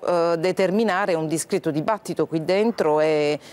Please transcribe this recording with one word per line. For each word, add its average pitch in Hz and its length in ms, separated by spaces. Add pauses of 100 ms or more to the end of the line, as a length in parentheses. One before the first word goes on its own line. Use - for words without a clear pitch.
eh, 170 320
determinare 185 760
un 160 120
discreto 160 440
dibattito 160 560
qui 160 180
dentro 185 560
e, 151 380 (140)